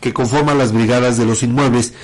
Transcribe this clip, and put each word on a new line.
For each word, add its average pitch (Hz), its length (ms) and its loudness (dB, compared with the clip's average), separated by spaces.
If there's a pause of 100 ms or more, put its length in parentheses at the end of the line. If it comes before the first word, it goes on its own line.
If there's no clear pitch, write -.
que 120 120 -4
conforma 143 420 0
las 127 180 0
brigadas 120 460 2
de 117 80 0
los 113 160 0
inmuebles 120 500 0 (120)